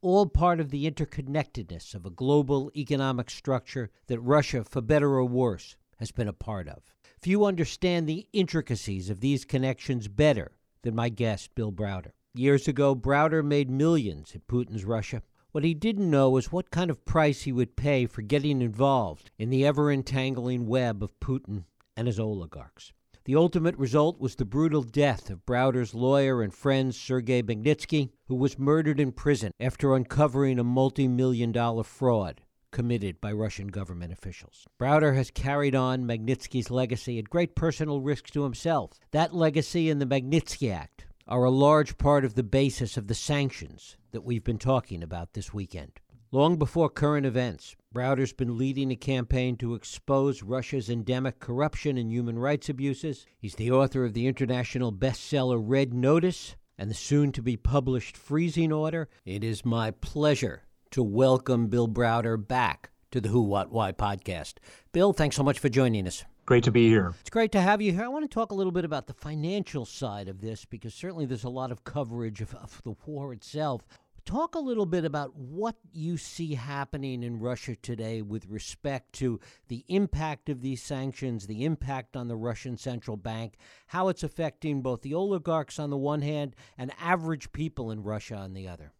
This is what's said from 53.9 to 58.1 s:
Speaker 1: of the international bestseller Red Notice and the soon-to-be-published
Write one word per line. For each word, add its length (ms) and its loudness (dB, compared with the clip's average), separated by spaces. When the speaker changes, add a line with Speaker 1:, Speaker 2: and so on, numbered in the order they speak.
Speaker 1:
of 100 0
the 140 0
international 640 0
bestseller 720 0
Red 300 2
Notice 640 2
and 120 -6
the 60 -4
soon-to-be-published 1200 0